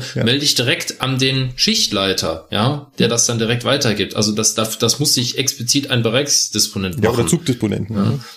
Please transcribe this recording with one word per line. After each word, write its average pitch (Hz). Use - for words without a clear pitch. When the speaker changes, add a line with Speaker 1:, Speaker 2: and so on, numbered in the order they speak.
Speaker 1:
Ja. 123
Speaker 2:
melde 135
ich 135
direkt 139
an 131
den 131
Schichtleiter, 98
ja, 139
der -
das 117
dann 117
direkt 117
weitergibt. 107
Also 107
das, 107
das, 110
das 113
muss -
sich 123
explizit 135
ein 120
Bereichsdisponent 107
Speaker 1:
Ja, 107
oder 120
Speaker 2:
machen. 87
Speaker 1:
Zugdisponenten, 110
Speaker 2:
Ja. 101
Speaker 1:
ne? 135